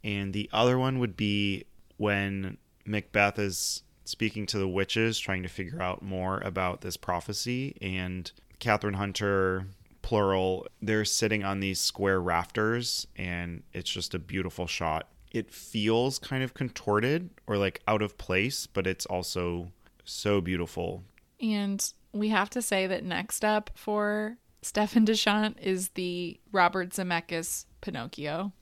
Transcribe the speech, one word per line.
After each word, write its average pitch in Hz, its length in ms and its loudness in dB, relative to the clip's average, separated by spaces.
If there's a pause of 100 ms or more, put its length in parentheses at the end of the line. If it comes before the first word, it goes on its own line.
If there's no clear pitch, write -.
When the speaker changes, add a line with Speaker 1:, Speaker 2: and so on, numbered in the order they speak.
Speaker 1:
And 101 300 -2
the 101 200 -4
other 123 240 6
one 131 220 0
would 113 180 -2
be 101 480 2 (320)
when 98 600 0 (280)
Macbeth 104 540 2
is - 420 -2 (220)
speaking 107 440 -4
to 104 120 -2
the 95 80 2
witches, 107 500 2
trying 95 260 -2
to 90 60 -6
figure 90 320 -8
out 90 220 -2
more 95 380 -2
about 92 400 -2
this 92 160 -8
prophecy, 120 840 -4
and 92 500 -6 (280)
Catherine 104 360 2
Hunter, 95 720 0 (380)
plural, 95 640 2 (140)
they're 107 240 2
sitting 107 380 2
on 98 180 -2
these 95 180 0
square 95 420 2
rafters, 107 960 0
and 87 480 -6 (100)
it's 87 160 -6
just - 240 -6
a 90 60 -2
beautiful 90 480 -4
shot. 80 400 -2 (240)
It 113 200 -4
feels 113 680 0
kind 131 240 -4
of 123 100 -6
contorted 131 760 0 (180)
or, 104 100 2
like, 98 300 2
out 104 160 2
of 101 140 -4
place, 101 500 0
but 95 180 -2
it's 92 220 -2
also 87 640 -4 (320)
so - 360 2
beautiful. 90 640 -2 (380)
Speaker 2:
And 202 500 0 (220)
we 214 160 0
have 202 220 2
to 247 100 -2
say 190 260 2
that 185 160 -2
next 180 400 -4
up 214 300 2
for 214 640 -2 (240)
Stefan 208 440 4
Deschamps 214 560 2
is 185 280 0
the 175 500 -4 (120)
Robert 180 400 4
Zemeckis 170 720 -2 (160)
Pinocchio 156 800 -6